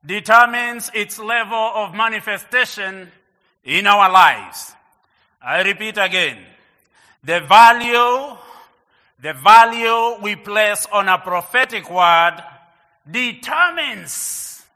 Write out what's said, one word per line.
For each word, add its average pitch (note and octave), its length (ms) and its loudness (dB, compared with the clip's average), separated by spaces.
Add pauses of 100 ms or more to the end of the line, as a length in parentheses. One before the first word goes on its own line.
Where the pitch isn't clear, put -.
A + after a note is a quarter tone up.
determines A#3 880 0
its G#3 260 -8
level A3+ 560 -4
of G#3 180 -6
manifestation G3+ 1160 -6 (520)
in D#3+ 220 -4
our G3+ 260 4
lives. C#3+ 640 2 (680)
I C#3 200 -4
repeat G#3 360 -6
again. F3 420 -2 (840)
The E3 180 -4
value, A#3+ 920 4 (880)
the D3+ 120 -10
value A3+ 920 2
we G#3 120 -6
place G#3 560 -2
on G3 160 0
a F#3 120 0
prophetic F#3 720 -6
word E3+ 540 2 (680)
determines B3+ 1500 -8 (120)